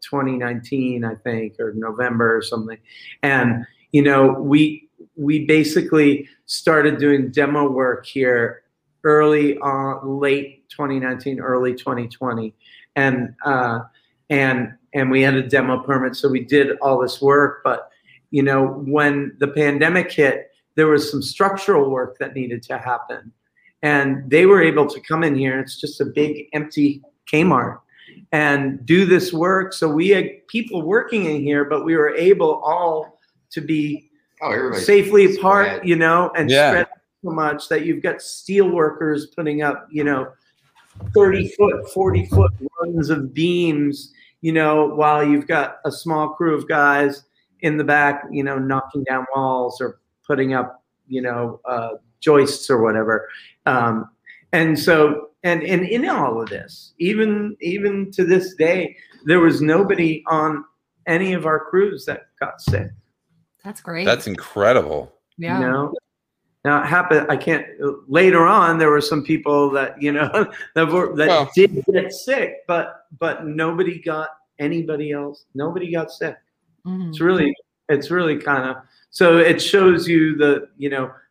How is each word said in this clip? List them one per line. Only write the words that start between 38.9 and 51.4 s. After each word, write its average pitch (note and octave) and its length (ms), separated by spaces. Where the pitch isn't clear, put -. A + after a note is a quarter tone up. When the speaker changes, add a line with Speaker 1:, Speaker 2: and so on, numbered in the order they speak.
Speaker 1:
putting D3+ 340
up, - 300
you D3+ 120
know, C3+ 240
thirty G3 360
foot, - 420
forty F#3 340
foot F#3+ 260
runs E3 280
of C3+ 240
beams, D#3 800
you D#3+ 100
know, D3+ 340
while D3+ 380
you've D3 240
got D3 380
a C#3+ 60
small D#3 380
crew E3 260
of C3+ 120
guys C#3+ 560
in D#3 160
the D3 60
back, C#3+ 480
you C#3+ 120
know, C#3 140
knocking C3+ 480
down C3 200
walls C3 440
or B2 200
putting C3+ 260
up, B2+ 300
you B2+ 140
know, A#2+ 440